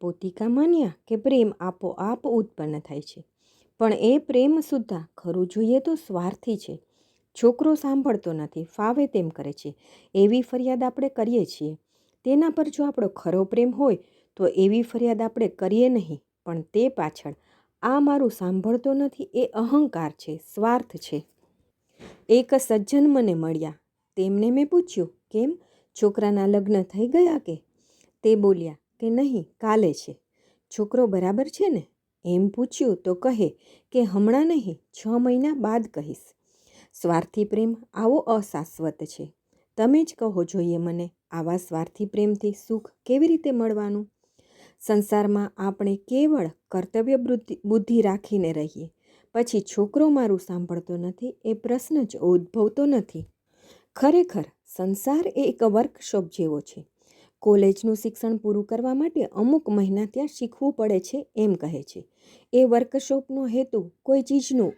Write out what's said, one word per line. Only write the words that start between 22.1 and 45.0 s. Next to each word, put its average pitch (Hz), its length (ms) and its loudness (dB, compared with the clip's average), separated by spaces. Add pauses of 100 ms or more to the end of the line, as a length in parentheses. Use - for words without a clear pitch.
એક 240 260 4
સજ્જન 262 560 2
મને 233 240 2
મળ્યા. 160 460 -6 (360)
તેમને 196 340 0
મેં 277 160 2
પૂછ્યું, 320 480 0 (160)
"કેમ, 277 280 -2 (440)
છોકરાના 208 440 2
લગ્ન 202 360 2
થઈ 196 240 -4
ગયા 330 320 4
કે?" 160 260 -10 (580)
તે 220 120 6
બોલ્યા 180 440 2 (220)
કે, 226 100 -2
"નહીં, 254 360 0 (140)
કાલે 220 320 2
છે." - 280 -16 (580)
"છોકરો 233 280 0
બરાબર 196 420 0
છે 392 200 -2
ને?" 220 200 -4 (360)
એમ 180 240 2
પૂછ્યું 240 480 -2
તો 180 180 -4
કહે 202 420 -2 (360)
કે, 254 100 2
"હમણાં 220 440 2
નહીં, 240 340 -2 (120)
છ - 140 -14
મહિના 247 480 0
બાદ 226 400 -2
કહીશ." - 400 -14 (580)
સ્વાર્થી 170 520 -2
પ્રેમ 220 320 -2 (180)
આવો 226 220 2
અશાશ્વત 165 880 -4
છે. 151 300 -16 (420)
તમે 269 280 4
જ - 140 -8
કહો 190 260 -2
જોઈએ 170 340 -2
મને, 170 320 -6 (200)
આવા 165 260 -4
સ્વાર્થી 170 500 -6
પ્રેમથી 208 480 -2 (140)
સુખ 220 220 -6 (160)
કેવી 277 200 4
રીતે 320 240 0
મળવાનું? 208 580 -2 (720)
સંસારમાં 208 760 0